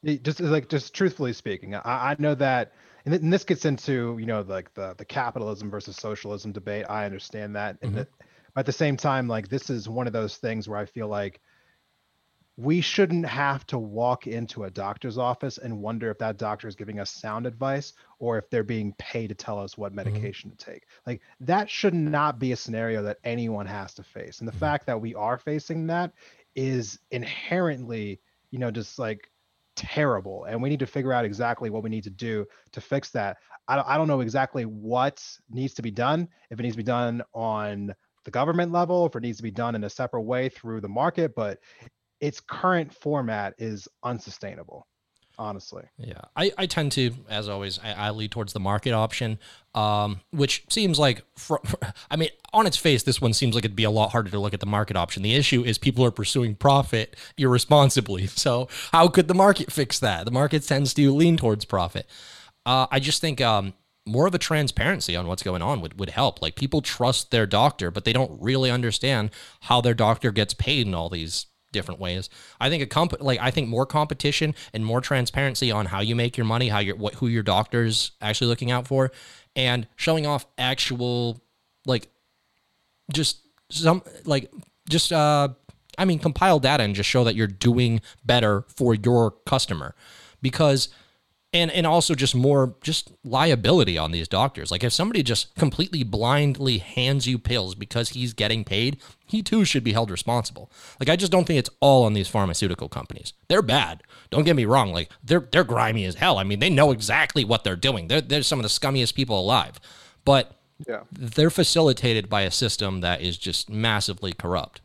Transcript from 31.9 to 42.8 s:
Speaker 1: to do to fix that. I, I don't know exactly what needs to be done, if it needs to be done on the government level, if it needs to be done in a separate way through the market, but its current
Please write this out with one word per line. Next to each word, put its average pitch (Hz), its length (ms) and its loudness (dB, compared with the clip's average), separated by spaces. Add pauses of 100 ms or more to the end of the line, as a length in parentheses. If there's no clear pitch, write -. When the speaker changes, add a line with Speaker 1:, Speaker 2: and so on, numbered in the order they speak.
Speaker 1:
to 101 80 -12
do 107 340 -6 (260)
to - 100 -16
fix - 280 -6
that. 101 280 -4 (300)
I, 139 160 0 (120)
I - 20 2
don't 160 100 0
know 139 140 0
exactly 123 440 -2
what 113 600 -4 (240)
needs 127 240 -6
to - 80 -12
be 117 80 -6
done, 139 380 -2 (240)
if 110 80 -14
it - 20 -6
needs 117 140 -4
to 113 80 -8
be - 0 -
done 120 400 -2 (100)
on 107 600 -6 (300)
the 107 60 -16
government 165 400 -2
level, 175 360 0
if - 80 -6
it 113 80 -8
needs 117 140 -8
to 113 60 -16
be 113 60 -6
done 117 240 -4
in 107 120 -6
a 101 40 -6
separate 123 320 -6
way 127 280 -4
through 113 320 -10
the 101 60 -10
market, 147 480 -2
but 104 220 -6 (640)
its 147 180 -6
current 170 540 -2